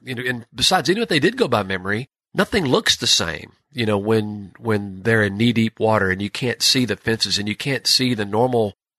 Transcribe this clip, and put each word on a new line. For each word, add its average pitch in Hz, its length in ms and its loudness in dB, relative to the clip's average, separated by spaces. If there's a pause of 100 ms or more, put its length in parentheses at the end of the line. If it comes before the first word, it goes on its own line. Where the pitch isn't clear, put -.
you 127 140 -10
know, 120 100 -8
and 123 280 -6
besides, 135 360 2
even 214 140 2
if - 60 -6
they 165 100 4
did 185 180 2
go 220 100 2
by 117 140 2
memory, 98 480 -4 (240)
nothing 196 320 0
looks 165 300 2
the - 100 -6
same, 82 460 -2 (200)
you 123 140 -4
know, 104 140 2
when, 104 580 -2
when 101 460 -4
they're 113 200 4
in 98 140 -2
knee-deep 113 420 2
water 107 300 2
and 95 140 -2
you 104 80 -6
can't 120 320 -4
see 127 220 2
the 104 100 -2
fences 107 420 -2
and 104 100 -4
you 104 80 -2
can't 135 300 -4
see 127 300 2
the 104 100 -2
normal 110 480 0 (260)